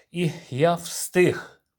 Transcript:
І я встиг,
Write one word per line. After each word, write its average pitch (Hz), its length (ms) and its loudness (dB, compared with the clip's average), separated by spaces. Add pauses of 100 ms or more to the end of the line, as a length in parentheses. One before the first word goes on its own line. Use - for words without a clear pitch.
(120)
І 175 200 -2 (180)
я 151 240 2
встиг, - 880 -2 (180)